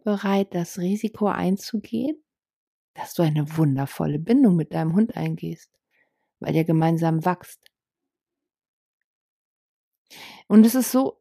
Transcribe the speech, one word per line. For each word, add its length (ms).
bereit, 520
das 240
Risiko 480
einzugehen, 960
dass 200
du 80
eine 340
wundervolle 600
Bindung 380
mit 160
deinem 220
Hund 220
eingehst, 540
weil 160
ihr 100
gemeinsam 600
wachst. 360
Und 180
es 100
ist 160
so 300